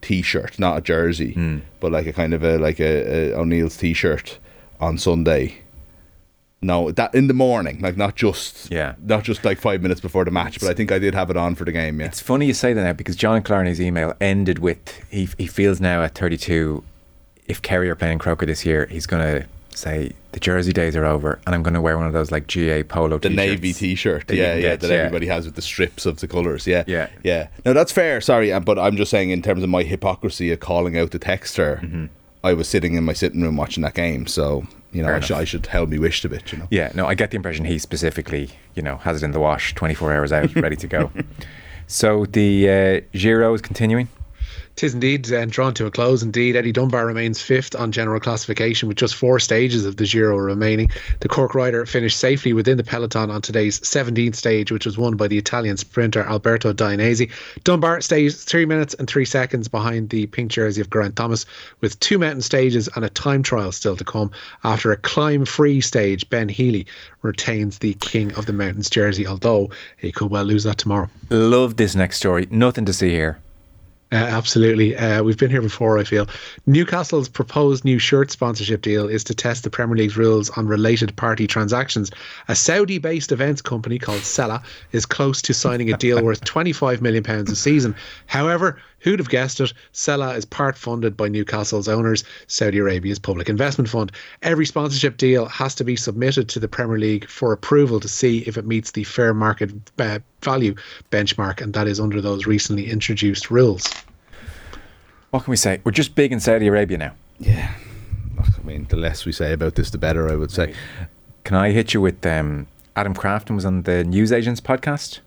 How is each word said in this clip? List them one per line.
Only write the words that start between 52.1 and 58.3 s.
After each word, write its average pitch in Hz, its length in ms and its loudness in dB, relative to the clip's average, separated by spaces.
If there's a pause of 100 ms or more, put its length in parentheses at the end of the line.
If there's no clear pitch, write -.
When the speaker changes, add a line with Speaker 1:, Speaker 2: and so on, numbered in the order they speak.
Speaker 3:
safely 131 340 2
within 113 240 4
the 120 60 0
peloton 113 460 -2
on 104 140 -4
today's 107 440 0
seventeenth 117 480 0
stage, 110 360 0
which 110 160 -2
was 104 100 -4
won 117 180 2
by 104 120 0
the 104 100 0
Italian 104 400 -2
sprinter 113 460 0
Alberto 110 500 0
Dainese. 110 560 2 (340)
Dunbar 170 380 2
stays 147 420 2